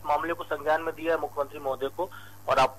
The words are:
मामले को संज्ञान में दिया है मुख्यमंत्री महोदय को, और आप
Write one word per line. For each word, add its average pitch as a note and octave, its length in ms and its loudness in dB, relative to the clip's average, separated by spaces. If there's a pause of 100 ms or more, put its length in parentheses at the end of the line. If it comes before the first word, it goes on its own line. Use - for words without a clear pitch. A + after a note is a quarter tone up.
मामले D3+ 280 2
को E3 100 -6
संज्ञान D#3 380 0
में E3 140 -4
दिया D#3+ 200 0
है D#3 60 0
मुख्यमंत्री C#3+ 380 -4
महोदय C3+ 280 -2
को, F3 220 -4 (400)
और C3 100 6
आप C3+ 200 4